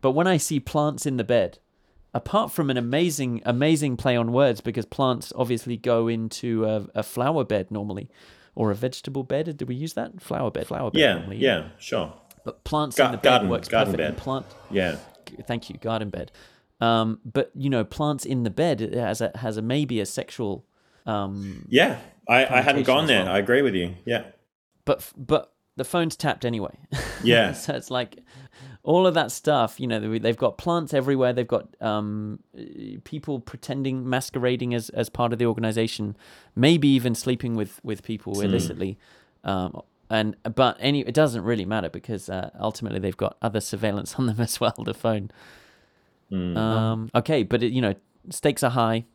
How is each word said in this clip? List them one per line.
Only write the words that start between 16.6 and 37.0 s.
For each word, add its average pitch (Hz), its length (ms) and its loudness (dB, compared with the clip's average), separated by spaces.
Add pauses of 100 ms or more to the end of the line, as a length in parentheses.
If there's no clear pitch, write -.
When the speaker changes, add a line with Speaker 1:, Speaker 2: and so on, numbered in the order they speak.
Speaker 1:
Um, 113 440 2
but, 123 300 -2
you 135 160 -2
know, 135 140 2
plants 147 420 -4
in 131 160 -2
the 113 80 0
bed, 147 320 0
it 110 120 -4
has 113 280 -2
a, 110 140 -2
has 110 200 -4
a, 110 60 -6
maybe 127 380 -2
a 98 60 -2
sexual, - 580 -6 (420)
um, 101 640 -6
Speaker 2:
Yeah, 131 300 4 (300)
I, 127 160 6
I 127 160 4
hadn't 139 240 4
Speaker 1:
connotation - 0 -
Speaker 2:
gone 131 200 6
Speaker 1:
as 156 40 0
Speaker 2:
there. 104 160 6
Speaker 1:
well. 92 100 0
Speaker 2:
I 101 40 6
agree 120 240 4
with 120 120 2
you. 90 200 -2 (100)
Yeah. 117 200 -2 (600)
Speaker 1:
But 147 140 0
f-, - 180 -16
but 135 360 0 (240)
the 131 80 -2
phone's 170 320 0
tapped - 280 -2
anyway. 113 320 -4 (160)
<laughs> - 60 -4 (260)
Speaker 2:
Yeah. 113 280 6
Speaker 1:
So - 220 -6
it's 127 160 -8
like 123 300 -6 (640)
all 175 200 6
of 180 100 6
that 143 180 2
stuff, 127 480 2
you 127 80 -2
know, 110 100 0
they, 110 220 -2
they've 113 160 2
got 123 200 0
plants 170 380 -2
everywhere. 131 380 4
They've 120 160 0
got, - 180 0 (160)
um, 107 560 -4 (180)
uh, 117 60 -14 (400)
people 147 380 -8
pretending, 131 680 -6
masquerading 127 640 -2
as, 117 180 -2
as 117 180 -2
part 120 240 0
of 117 80 -2
the 120 60 4
organization, 110 720 -2 (380)
maybe 147 360 6
even 123 260 4